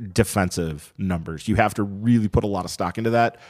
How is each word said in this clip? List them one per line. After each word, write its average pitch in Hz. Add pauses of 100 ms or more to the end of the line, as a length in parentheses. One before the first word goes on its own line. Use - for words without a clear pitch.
(140)
defensive 87
numbers. 85
You 107
have 107
to 107
really 107
put 110
a 107
lot 95
of 87
stock 90
into 113
that 117 (100)